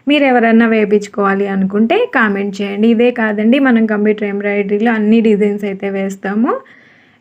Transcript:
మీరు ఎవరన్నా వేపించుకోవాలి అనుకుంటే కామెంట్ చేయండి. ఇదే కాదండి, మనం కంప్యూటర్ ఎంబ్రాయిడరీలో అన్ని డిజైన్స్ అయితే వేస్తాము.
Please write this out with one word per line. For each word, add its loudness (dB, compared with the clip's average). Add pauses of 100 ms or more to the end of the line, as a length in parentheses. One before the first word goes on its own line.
మీరు 2
ఎవరన్నా 4
వేపించుకోవాలి 0
అనుకుంటే 0 (120)
కామెంట్ -2
చేయండి. -2
ఇదే 2
కాదండి, 0
మనం 2
కంప్యూటర్ 0
ఎంబ్రాయిడరీలో -2
అన్ని 2
డిజైన్స్ 0
అయితే -6
వేస్తాము. -4 (680)